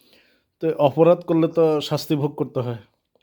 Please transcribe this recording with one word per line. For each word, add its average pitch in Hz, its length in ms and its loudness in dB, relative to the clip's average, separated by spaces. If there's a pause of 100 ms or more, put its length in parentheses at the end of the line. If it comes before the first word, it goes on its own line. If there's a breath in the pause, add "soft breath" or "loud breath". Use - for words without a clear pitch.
(600 soft breath)
তো 160 140 -2
অপরাধ 160 480 4
করলে 165 260 0
তো 156 340 0
শাস্তি - 340 -4
ভোগ 147 200 -4
করতে 135 240 -6
হয়। 120 180 -6 (460)